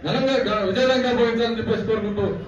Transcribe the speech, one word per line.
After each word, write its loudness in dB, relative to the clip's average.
ఘనంగా 0
విజయవంతంగా 2
భవించాలని 2
చెప్పేసి -2
కోరుకుంటూ -2